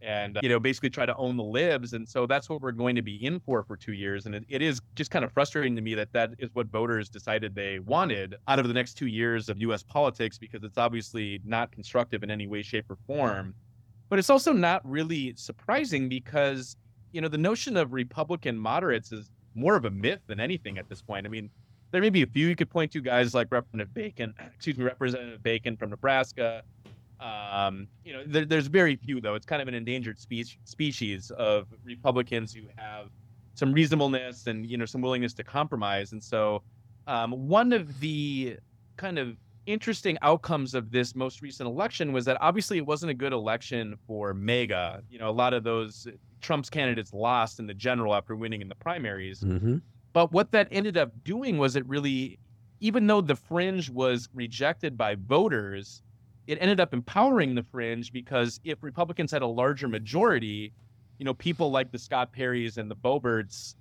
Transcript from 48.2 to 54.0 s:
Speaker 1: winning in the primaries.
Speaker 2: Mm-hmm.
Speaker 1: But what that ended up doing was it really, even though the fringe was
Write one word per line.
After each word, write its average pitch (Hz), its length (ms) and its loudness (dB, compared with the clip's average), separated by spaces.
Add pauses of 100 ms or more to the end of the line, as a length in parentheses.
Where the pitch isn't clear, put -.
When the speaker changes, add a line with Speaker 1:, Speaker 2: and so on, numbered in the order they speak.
Speaker 1:
winning 110 280 -4
in 98 60 -12
the 101 60 -12
primaries. 101 680 -6
Speaker 2:
Mm-hmm. 101 340 2 (360)
Speaker 1:
But 170 180 6
what 190 220 4
that 208 180 6
ended 202 260 0
up 139 140 4 (140)
doing 220 340 0
was 135 160 4
it 135 140 0
really, 135 500 -2 (400)
even 214 300 4
though 208 120 8
the 147 140 2
fringe 175 560 -2
was 123 420 2